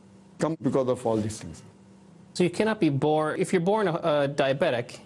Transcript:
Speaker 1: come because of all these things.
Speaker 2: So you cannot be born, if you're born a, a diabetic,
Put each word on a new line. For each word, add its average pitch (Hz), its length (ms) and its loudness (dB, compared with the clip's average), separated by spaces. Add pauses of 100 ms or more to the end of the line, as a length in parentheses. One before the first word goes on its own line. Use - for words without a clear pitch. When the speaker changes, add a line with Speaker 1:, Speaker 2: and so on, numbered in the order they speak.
(380)
Speaker 1:
come 156 240 0
because 131 260 0
of 123 180 -2
all 113 100 2
these 107 220 -4
things. 80 240 -16 (680)
Speaker 2:
So 180 120 0
you 170 60 2
cannot 214 300 -2
be 160 80 4
born, 151 500 0
if 185 140 -2
you're 185 80 2
born 196 280 2
a, 156 60 0
a 147 340 0
diabetic, 139 760 0